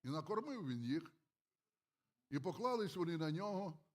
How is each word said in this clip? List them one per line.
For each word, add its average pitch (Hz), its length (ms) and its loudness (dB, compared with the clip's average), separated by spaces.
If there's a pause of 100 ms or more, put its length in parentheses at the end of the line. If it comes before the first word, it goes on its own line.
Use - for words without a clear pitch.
І 127 40 -4
накормив 202 600 -2
Він 120 160 0
їх, 151 280 0 (1160)
і 139 100 -2
поклались 208 560 0
вони 170 220 2
на 156 140 2
нього 190 480 -2 (160)